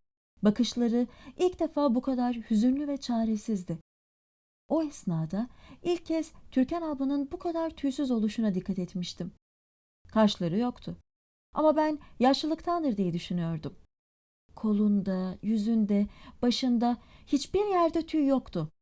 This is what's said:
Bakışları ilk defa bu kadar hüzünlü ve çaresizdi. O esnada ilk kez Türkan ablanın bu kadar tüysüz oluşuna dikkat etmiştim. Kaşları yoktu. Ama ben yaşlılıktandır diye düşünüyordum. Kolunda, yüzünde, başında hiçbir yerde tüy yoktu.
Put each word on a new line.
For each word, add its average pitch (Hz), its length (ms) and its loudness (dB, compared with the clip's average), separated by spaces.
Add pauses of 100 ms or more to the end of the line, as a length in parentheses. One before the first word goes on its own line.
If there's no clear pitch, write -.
(420)
Bakışları 240 640 2 (300)
ilk 359 220 2
defa 294 360 2
bu 254 60 2
kadar 247 340 -2
hüzünlü 247 520 2
ve 277 100 -2
çaresizdi. 220 840 -2 (880)
O 320 140 2
esnada 185 640 -4 (340)
ilk 349 220 -2
kez 320 260 -2 (200)
Türkan 285 300 0
ablanın 285 500 -2
bu 359 80 -10
kadar 330 300 -2
tüysüz 277 420 -4
oluşuna 220 440 0
dikkat 185 240 -4
etmiştim. 175 520 -8 (760)
Kaşları 202 500 2
yoktu. 240 400 -4 (560)
Ama 302 220 4
ben 311 240 0 (200)
yaşlılıktandır 277 800 0
diye 180 160 0
düşünüyordum. 170 640 -4 (800)
Kolunda, 202 840 0
yüzünde, 208 640 2 (340)
başında 240 560 2 (300)
hiçbir 370 380 0
yerde 339 400 2
tüy 302 220 0
yoktu. 247 440 0 (100)